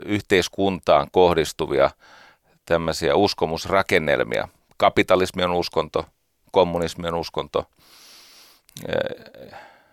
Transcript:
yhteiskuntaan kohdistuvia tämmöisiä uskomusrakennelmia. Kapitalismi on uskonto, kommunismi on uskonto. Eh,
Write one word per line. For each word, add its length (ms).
yhteiskuntaan 1080
kohdistuvia 800
tämmöisiä 480
uskomusrakennelmia. 1300
Kapitalismi 640
on 100
uskonto, 540
kommunismi 560
on 60
uskonto. 500
Eh, 720